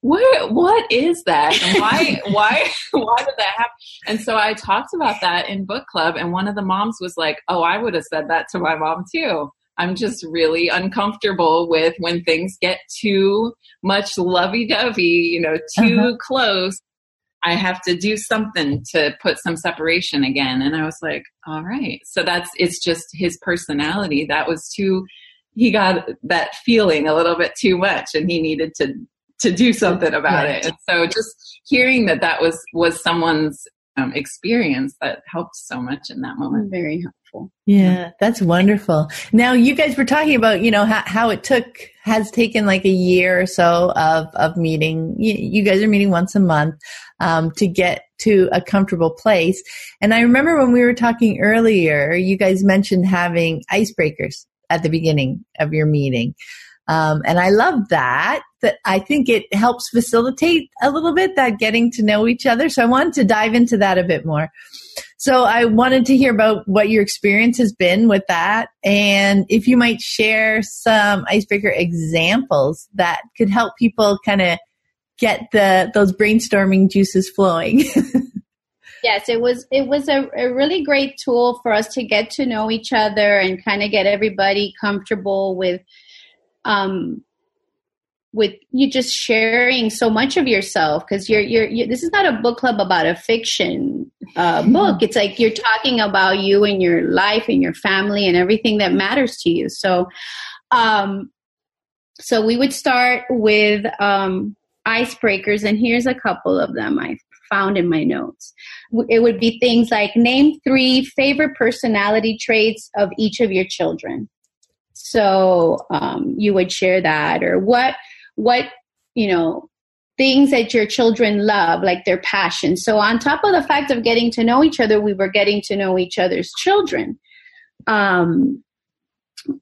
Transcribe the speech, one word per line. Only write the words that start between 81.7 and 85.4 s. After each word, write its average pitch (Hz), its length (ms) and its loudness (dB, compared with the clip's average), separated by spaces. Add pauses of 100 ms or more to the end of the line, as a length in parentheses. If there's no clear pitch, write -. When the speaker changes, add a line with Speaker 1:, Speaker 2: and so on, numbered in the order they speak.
Speaker 3:
us 214 220 0
to 262 80 -4
get 214 280 -2
to 269 160 -4
know 220 260 -4
each 226 200 -6
other 208 460 2
and 185 240 -2
kinda 208 260 -4
get 196 180 0
everybody 196 760 0
comfortable 196 760 -4